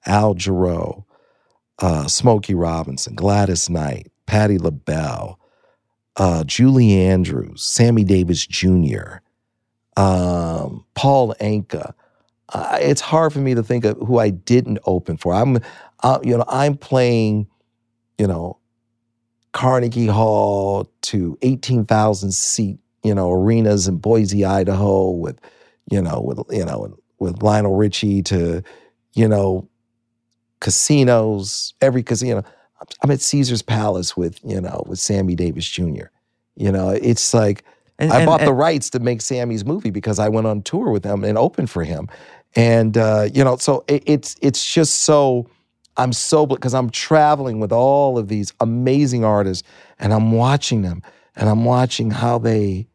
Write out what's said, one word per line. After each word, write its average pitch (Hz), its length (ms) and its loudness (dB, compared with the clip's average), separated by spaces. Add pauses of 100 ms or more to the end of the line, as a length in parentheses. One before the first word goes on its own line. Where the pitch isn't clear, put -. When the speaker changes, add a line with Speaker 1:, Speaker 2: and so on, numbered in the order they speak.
Speaker 1:
Al 104 300 2
Jarreau, 90 680 -4 (720)
uh, 78 300 -2
Smokey 107 460 0
Robinson, 82 600 -6
Gladys 98 560 0
Knight, 76 400 -6 (160)
Patti 107 320 2
LaBelle, 78 800 -6 (800)
uh, 85 260 0
Julie 123 560 4
Andrews, 92 600 0
Sammy 117 420 4
Davis 90 420 2
Junior, 85 760 0 (760)
um, 90 880 -2 (100)
Paul 135 460 2
Anka. 107 540 -4 (560)
Uh, - 280 -6
it's 143 220 0
hard 160 320 0
for 151 60 -4
me 135 160 0
to 117 80 0
think 113 240 -2
of 104 100 0
who 120 220 0
I 110 100 4
didn't 117 560 0
open 90 320 -2
for. 85 160 -2
I'm, 117 280 2 (420)
uh, 131 200 2
you 123 140 0
know, 120 100 0
I'm 139 300 0
playing, 113 720 0 (720)
you 107 80 2
know, 85 320 -4 (960)
Carnegie 120 560 0
Hall 104 840 0 (120)
to 87 380 -4
eighteen 123 460 0
thousand 107 460 0
seat, - 480 -4 (220)
you 107 120 0
know, 92 180 0
arenas 101 560 2
in 92 80 -2
Boise, 104 480 2
Idaho 95 640 2
with, 87 320 -6 (500)
you 98 120 0
know, 80 180 -4
with, 62 180 -6 (120)
you 95 160 -4
know, 52 320 -10 (200)
with 92 240 -6
Lionel 104 340 2
Richie 101 480 0
to, 85 380 -2 (520)
you 113 120 4
know, 98 400 0 (960)
casinos, 113 1200 2
every 127 220 2
casino. 117 420 -4 (360)
I'm, - 60 -20 (160)
I'm 139 80 2
at 139 100 0
Caesar's 123 420 0
Palace 107 540 -2
with, 85 280 -4
you 95 160 -6
know, - 260 -8
with 92 140 -10
Sammy 95 340 0
Davis 85 340 -4
Junior. - 440 -6 (420)
You 104 160 -2
know, 95 200 0
it's 113 440 0
like, 104 300 2 (340)
Speaker 2:
And, 156 140 0
Speaker 1:
I - 80 6
Speaker 2:
and, 165 60 4
Speaker 1:
bought 160 120 4
the 151 120 4
Speaker 2:
and 127 80 0
Speaker 1:
rights 151 320 0
to 127 100 -4
make 120 200 -2
Sammy's 120 440 -4
movie 147 260 -4
because 104 300 -4
I 107 80 0
went 110 180 0
on 104 160 -2
tour 202 280 -4
with 101 140 -2
him 101 200 -4
and 107 120 0
opened 135 340 0
for 87 120 -4
him. 78 260 -8 (460)
And, 117 420 4
uh, 107 380 2
you 135 80 4
know, 127 140 2
so 135 320 0
it, 143 180 0
it's, - 340 0
it's - 240 0
just - 380 0
so, 135 480 2 (460)
I'm 127 160 0
so 151 340 2
bl-, 135 80 -2
'cause 127 180 -4
I'm 127 180 -2
traveling 147 680 2
with 107 140 -2
all 135 440 2
of 110 120 -4
these 104 320 -4
amazing 123 640 0
artists 101 420 0 (320)
and 101 140 0
I'm 110 180 2
watching 120 520 0
them 87 200 -6 (320)
and 104 140 0
I'm 110 160 2
watching 123 480 0
how 120 260 -2
they 107 560 -2